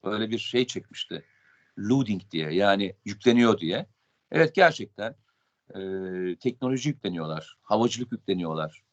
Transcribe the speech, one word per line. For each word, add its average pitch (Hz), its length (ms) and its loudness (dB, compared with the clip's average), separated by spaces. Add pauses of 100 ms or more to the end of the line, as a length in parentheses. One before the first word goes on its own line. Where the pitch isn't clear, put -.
böyle 107 240 -4
bir 113 80 -4
şey 123 280 0
çekmişti. - 580 -12 (540)
Loading 107 520 0
diye, 78 240 -4
yani 98 500 2
yükleniyor 117 540 4
diye. 92 280 -4 (440)
Evet, 160 240 2
gerçekten, 156 640 2 (580)
e, 95 60 -10 (560)
teknoloji 127 520 -4
yükleniyorlar, 80 760 -6
havacılık 117 500 0
yükleniyorlar 82 720 -2 (100)